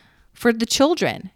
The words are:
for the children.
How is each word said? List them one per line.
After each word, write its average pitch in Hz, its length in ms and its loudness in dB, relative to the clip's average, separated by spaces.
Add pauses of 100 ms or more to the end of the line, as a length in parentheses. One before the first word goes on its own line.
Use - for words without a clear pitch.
(340)
for - 180 0
the 226 140 -2
children. 214 720 0